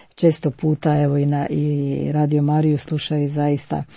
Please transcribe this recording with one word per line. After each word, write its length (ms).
često 360
puta, 500
evo, 160
i 80
na, 240
i 600
Radio 300
Mariju 360
slušaju 520
zaista 540